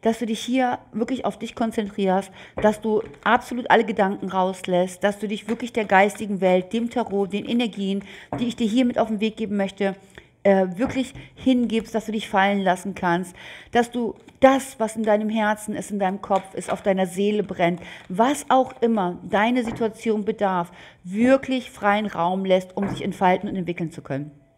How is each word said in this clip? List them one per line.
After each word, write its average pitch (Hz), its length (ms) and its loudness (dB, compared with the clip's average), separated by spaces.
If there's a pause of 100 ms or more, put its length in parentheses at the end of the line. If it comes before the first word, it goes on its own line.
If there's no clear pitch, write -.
dass 226 160 0
du 240 80 -4
dich 214 140 -4
hier 247 400 0 (120)
wirklich 240 320 -4
auf - 140 -2
dich - 160 -12
konzentrierst, 202 760 0 (280)
dass 214 200 2
du 214 240 0 (180)
absolut 240 480 0
alle 220 140 6
Gedanken 202 420 0
rauslässt, 185 800 0
dass 202 160 0
du 214 80 -6
dich 202 200 -6
wirklich 233 240 -4
der 226 120 0
geistigen 202 560 2
Welt, 185 320 4
dem 233 180 -2
Tarot, 202 420 -2
den 202 120 -4
Energien, 202 580 -2 (380)
die 240 80 -2
ich - 80 -6
dir 233 100 0
hier 240 180 4
mit 240 140 0
auf 226 80 2
den 220 140 -4
Weg 220 160 -2
geben 208 200 -4
möchte, 196 380 -2 (480)
äh, 190 360 4
wirklich 254 340 -2 (220)
hingibst, 226 600 0
dass 214 120 -2
du 220 60 -6
dich 214 180 -6
fallen 196 320 4
lassen 185 320 0
kannst, 175 420 -2 (360)
dass 240 180 2
du 240 240 -4 (260)
das, 262 400 4
was 220 160 -2
in 226 60 -4
deinem 214 260 2
Herzen 214 480 -2
ist, - 140 -8
in 208 80 -4
deinem 196 240 -2
Kopf 190 320 -2
ist, - 180 -6
auf 185 80 -4
deiner 190 240 2
Seele 202 380 0
brennt, 175 400 0 (260)
was 240 400 0
auch 254 320 4
immer 196 420 0
deine 220 420 0
Situation 220 600 -2
bedarf, 190 480 -2 (320)
wirklich 254 680 2
freien 208 360 0
Raum 185 400 -2
lässt, 185 280 2
um 202 140 -4
sich - 140 -6
entfalten 190 480 0
und - 60 -6
entwickeln 170 340 -4
zu - 100 -16
können. 143 300 -6 (280)